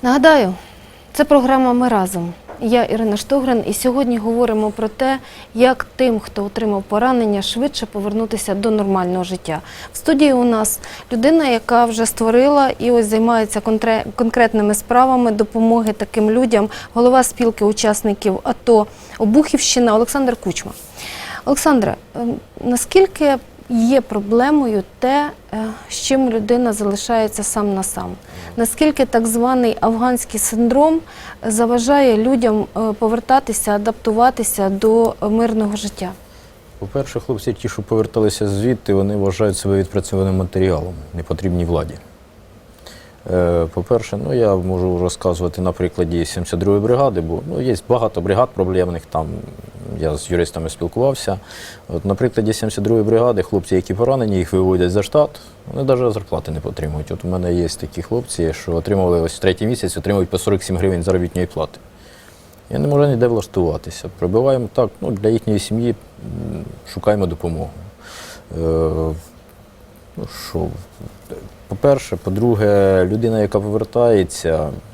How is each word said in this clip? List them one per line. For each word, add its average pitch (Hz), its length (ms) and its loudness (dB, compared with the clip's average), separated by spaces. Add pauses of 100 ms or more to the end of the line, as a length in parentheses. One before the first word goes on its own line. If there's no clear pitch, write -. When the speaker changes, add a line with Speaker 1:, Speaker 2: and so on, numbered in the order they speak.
Speaker 1:
Нагадаю, 262 520 6 (580)
це 294 120 2
програма 262 480 4
«Ми 247 160 2
разом». 185 440 -2 (280)
Я 233 240 2
Ірина 220 320 0
Штогрин, 254 500 0
і - 60 -4
сьогодні 247 460 0
говоримо 220 520 0
про 220 180 -4
те, 262 300 -2 (360)
як 247 320 2 (100)
тим, 233 240 2
хто - 240 -8
отримав 208 380 -2
поранення, 214 600 0
швидше 226 440 -4
повернутися 208 680 -4
до 208 160 -2
нормального 190 540 0
життя. 175 360 -6 (320)
В - 40 -12
студії 294 360 4
у 247 120 4
нас 220 360 0 (320)
людина, 285 360 4
яка 240 360 4
вже 226 220 0
створила 254 720 4
і 240 120 0
ось 233 160 4
займається 220 540 2
контре-, 220 440 0 (100)
конкретними 220 600 2
справами 247 560 4
допомоги 220 640 2
таким 214 380 0
людям, 220 380 2 (260)
голова 247 280 6
спілки 226 420 0
учасників 208 800 0
ато 226 440 4 (320)
Обухівщина 240 760 2
Олександр 240 420 0
Кучма. - 360 -6 (720)
Олександре, 277 500 2 (200)
ем, 240 200 -4 (300)
наскільки 277 720 2 (320)
є 240 320 4
проблемою 226 840 0 (160)
те, 294 320 0 (220)
е, 220 120 -6 (240)
з - 60 -12
чим 262 360 0
людина 226 420 0
залишається 214 680 -2
сам 208 320 -2
на 190 80 -2
сам? 185 280 -6 (460)
Наскільки 285 500 2
так 226 200 0
званий 240 540 2
афганський 226 600 0
синдром 262 600 2 (460)
заважає 233 680 4
людям, 226 500 2 (100)
е, - 40 -2 (180)
повертатися, 233 760 0
адаптуватися 220 960 0
до, 220 540 2
е, 208 60 -2
мирного 220 480 0
життя? 202 340 -8 (680)
Speaker 2:
По-перше, 127 420 -4
хлопці, 117 320 -4
ті, - 160 -6
що - 140 -6
поверталися 107 640 0
звідти, 104 460 0
вони 98 220 2
вважають 98 420 0
себе 98 180 0
відпрацьованим 95 600 0
матеріалом, 92 580 0 (200)
непотрібній 87 500 -2
владі. 80 300 -2 (1400)
Е, 87 420 2
по-перше, 110 500 -2
ну, 143 100 -4
я 113 220 4
можу 92 420 -2
розказувати 87 640 -2
на 90 100 0
прикладі 87 520 -2
сімдесят 87 360 -6
другої 101 220 2
бригади, 120 380 2
бо, 82 280 -4
ну, - 120 -4
є 127 160 0 (120)
багато 117 320 0
бригад 101 280 2
проблемних, 90 580 -2
там 80 200 -4 (760)
я 78 160 -2
з - 140 -8
юристами 85 400 -2
спілкувався. 107 680 -2 (500)
От, 85 160 -6
на 98 100 0
прикладі 110 380 0
сімдесят 107 320 -4
другої 110 200 2
бригади 113 380 2
хлопці, 95 320 -2
які 92 200 0
поранені, 117 420 0
їх 90 160 -2
виводять 92 380 2
за 98 120 0
штат, 147 280 2 (420)
вони 135 120 -4 (120)
навіть 123 180 0
зарплати 98 360 -6
не 78 140 -6
отримують. 76 460 -6
От 87 140 -8
у 90 40 -4
мене 90 260 -2
є 87 140 0
такі - 340 -10
хлопці, 90 500 -4
що 85 220 -6
отримували 87 460 2
ось 82 180 -4
третій 98 280 0
місяць, 113 300 -4
отримують 98 320 0
по 95 100 -4
сорок 98 240 0
сім 92 140 -4
гривень 90 260 0
заробітної 90 440 0
плати. - 320 -8 (920)
І 127 80 -4
не 143 100 0
можуть 143 220 2
ніде 123 160 2
влаштуватися. 92 800 -2 (100)
Прибиваємо 117 560 0
так, 113 160 0 (100)
ну, 190 100 -4
для 104 180 0
їхньої 113 300 0
сім'ї, 117 320 -2
м, 80 720 -10 (300)
шукаємо 101 320 0
допомогу. 80 440 -6 (840)
Е, 82 40 -10 (1600)
ну, - 80 -10 (260)
що, 85 160 -4 (1000)
по-перше, 131 480 -2
по-друге, 101 880 2
людина, 110 360 0
яка 104 200 0
повертається 104 1080 0 (260)